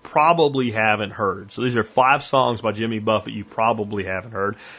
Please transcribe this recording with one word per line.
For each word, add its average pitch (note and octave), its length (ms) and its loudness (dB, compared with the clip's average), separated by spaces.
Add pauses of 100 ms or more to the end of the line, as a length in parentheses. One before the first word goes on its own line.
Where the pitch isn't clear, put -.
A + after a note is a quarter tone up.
probably D3+ 680 2
haven't G#2+ 400 2
heard. G2 420 -4
So A2+ 100 -8
these B2 140 0
are A2 80 2
five C3 380 2
songs B2 380 0
by A2 120 -2
Jimmy A2+ 260 -4
Buffett G#2+ 340 -2
you G#2+ 120 -10
probably G#2+ 600 -2
haven't F#2+ 280 -8
heard. G2+ 240 -4 (220)